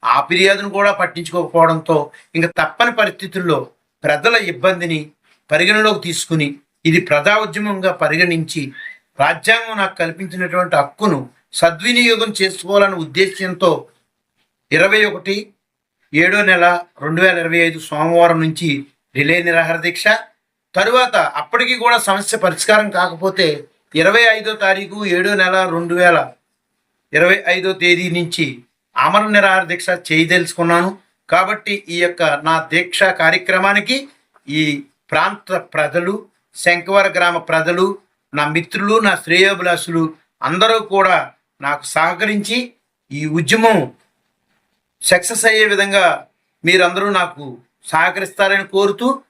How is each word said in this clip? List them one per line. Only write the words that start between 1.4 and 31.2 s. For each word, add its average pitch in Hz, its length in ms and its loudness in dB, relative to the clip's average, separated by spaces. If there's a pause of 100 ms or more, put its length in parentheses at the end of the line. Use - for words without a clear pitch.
ఇంకా 165 120 0 (120)
తప్పని 240 400 0
పరిస్థితుల్లో 180 580 -2 (460)
ప్రజల 147 300 2 (180)
ఇబ్బందిని 170 480 -2 (500)
పరిగణలోకి 202 560 2
తీసుకుని 160 420 -2 (400)
ఇది 165 120 4 (100)
ప్రజా 151 240 2 (100)
ఉద్యమంగా 196 480 -4 (100)
పరిగణించి 165 600 -2 (580)
రాజ్యాంగం 220 640 0
నాకు 196 200 -4
కల్పించినటువంటి 175 760 -4
హక్కును 160 380 -2 (420)
సద్వినియోగం 220 680 2 (100)
చేసుకోవాలనే 190 640 0
ఉద్దేశ్యంతో 180 680 -2 (1040)
ఇరవై 196 320 4
ఒకటి 196 260 -6 (800)
ఏడో 180 260 2 (120)
నెల 175 140 4 (380)
రెండు 160 220 -2
వేల 185 180 4
ఇరవై 165 240 0
ఐదు 160 120 -4 (100)
సోమవారం 165 560 2
నుంచి 160 240 -4 (480)
రిలే 147 200 2 (100)
నిరాహార 165 400 0
దీక్ష, 170 180 -6 (680)
తరువాత 240 420 2 (240)
అప్పటికి 226 420 -2
కూడా 240 160 2 (100)
సమస్య 202 360 -2
పరిష్కారం 208 440 2 (100)
కాకపోతే 165 500 -2 (540)
ఇరవై 214 220 4 (120)
ఐదో 214 160 -6 (120)
తారీఖు 190 340 -2 (200)
ఏడో 190 140 0 (100)
నెల 185 140 2 (180)
రెండు 170 260 -2
వేల 175 180 4 (1000)
ఇరవై 180 200 4 (180)
ఐదో 185 160 -2 (100)
తేదీ 175 240 2 (120)
నుంచి 170 280 -4 (500)
ఆమరణ 185 400 0
నిరాహార 190 340 4
దీక్ష 175 180 -6 (200)
చేయదలుచుకున్నాను. 170 840 0 (420)